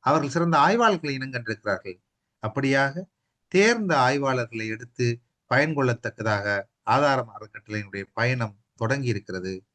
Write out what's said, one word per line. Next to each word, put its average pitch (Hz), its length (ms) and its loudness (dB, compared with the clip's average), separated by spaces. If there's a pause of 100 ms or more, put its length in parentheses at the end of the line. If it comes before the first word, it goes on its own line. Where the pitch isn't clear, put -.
அவர்கள் 143 300 0
சிறந்த 170 240 2
ஆய்வாளர்களை 165 560 4
இனங்கண்டிருக்கிறார்கள். 113 840 -6 (440)
அப்படியாக 139 600 0 (480)
தேர்ந்த 208 460 2
ஆய்வாளர்களை 127 720 0
எடுத்து 120 380 -4 (440)
பயன் 147 240 2
கொள்ளத்தக்கதாக 110 720 -2 (380)
ஆதாரம் 127 480 2
அறக்கட்டளையினுடைய 101 800 -10
பயணம் 117 440 -2 (200)
தொடங்கி 123 320 -2
இருக்கிறது. 95 460 -6 (200)